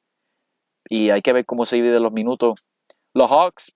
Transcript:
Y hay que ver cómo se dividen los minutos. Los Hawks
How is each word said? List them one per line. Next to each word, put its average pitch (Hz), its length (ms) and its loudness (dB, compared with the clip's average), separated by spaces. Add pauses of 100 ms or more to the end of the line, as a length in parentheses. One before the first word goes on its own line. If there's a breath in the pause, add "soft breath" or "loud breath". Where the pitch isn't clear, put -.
(880)
Y 110 220 0
hay 101 100 2
que 127 120 0
ver 127 120 0
cómo 120 220 -6
se - 80 -4
dividen 120 260 2
los 113 120 -2
minutos. 113 480 -2 (520)
Los 127 160 4
Hawks 165 480 0